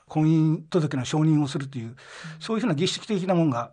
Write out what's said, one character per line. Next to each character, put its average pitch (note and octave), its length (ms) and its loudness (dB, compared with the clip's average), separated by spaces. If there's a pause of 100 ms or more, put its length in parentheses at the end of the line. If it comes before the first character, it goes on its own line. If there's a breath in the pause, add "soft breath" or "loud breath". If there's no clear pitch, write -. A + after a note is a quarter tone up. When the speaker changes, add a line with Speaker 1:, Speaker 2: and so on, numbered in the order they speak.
Speaker 1:
婚 D#3 180 2
姻 D#3+ 440 4
届 D3+ 280 0
の B2 80 -4
承 D#3 160 0
認 D#3 200 4
を C#3+ 60 0
す C3+ 100 -6
る C3+ 100 -6
と C3+ 120 -10
い A2+ 40 -6
う、 A2+ 40 -10
Speaker 2:
う - 20 -12
ん。 B2 60 -16 (440 loud breath)
Speaker 1:
そ - 140 -6
う A3+ 40 0
い - 20 -2
う - 20 -4
ふ B3 40 -2
う - 20 0
な E3+ 80 0
儀 D#3+ 120 0
式 - 200 -6
的 F#3+ 180 -2
な F#3 80 2
も E3 120 4
ん D#3 40 2
が A#2+ 240 -4